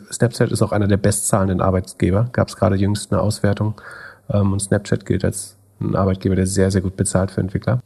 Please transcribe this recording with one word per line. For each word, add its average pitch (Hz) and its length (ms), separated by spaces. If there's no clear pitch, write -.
Snapchat 117 400
ist 110 100
auch 104 120
einer 104 140
der 101 100
bestzahlenden 95 640
Arbeitgeber. 92 720
Gab's - 240
gerade 98 180
jüngst 98 380
eine 90 80
Auswertung, 104 540
ähm, 98 220
und 98 80
Snapchat - 460
gilt 95 180
als - 320
ein 107 160
Arbeitgeber, 95 400
der 95 100
sehr, 95 240
sehr 95 120
gut 92 140
bezahlt 95 360
für 104 100
Entwickler. 107 440